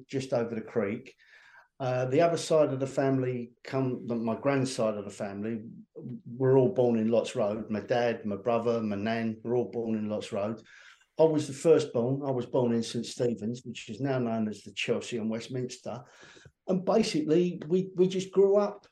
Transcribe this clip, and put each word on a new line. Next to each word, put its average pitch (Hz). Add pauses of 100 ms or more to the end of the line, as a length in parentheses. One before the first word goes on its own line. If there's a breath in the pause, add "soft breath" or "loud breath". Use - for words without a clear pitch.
just 135
over 117
the 110
creek. 107 (640 soft breath)
Uh, 127
the 135
other 139
side 151
of 131
the 135
family, 127 (120)
come, 131
the, 117
my 113
grand 135
side 110
of 104
the 101
family, 104 (760)
were 131
all 123
born 120
in 110
Lots 110
Road. 107
My 104
dad, 120
my 101
brother, 117
my 104
nan 113
were 120
all 120
born 113
in 107
Lots 107
Road. 107 (580 loud breath)
I 156
was 151
the 139
firstborn. 135
I 135
was 123
born 123
in 117
Saint 113
Stephen's, 120
which 117
is 104
now 135
known 113
as 107
the 104
Chelsea 117
and 110
Westminster. 123 (680 loud breath)
And 190
basically, 170
we, 185
we 185
just 185
grew 196
up 202